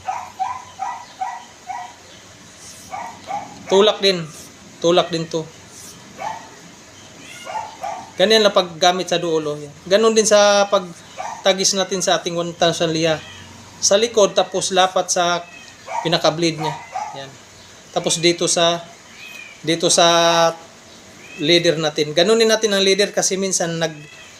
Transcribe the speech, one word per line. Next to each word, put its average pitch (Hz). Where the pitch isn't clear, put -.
Tulak 202
din. 190
Tulak 170
din 165
to. 160
Ganyan 214
lang 202
paggamit 180
sa 175
duol, 160
oh. 147
Yan. 147
Ganun 220
din 214
sa 202
pagtagis 190
natin 185
sa 175
ating 170
one 170
thousand 165
liha. 160
Sa 202
likod, 214
tapos 185
lapat 185
sa 175
pinaka-blade 160
niya. 156
Yan. 135
Tapos 165
dito 170
sa, 170
dito 165
sa 170
leader 160
natin. 151
Ganunin 220
natin 220
ang 196
leader 196
kasi 190
minsan 180
nag-, 151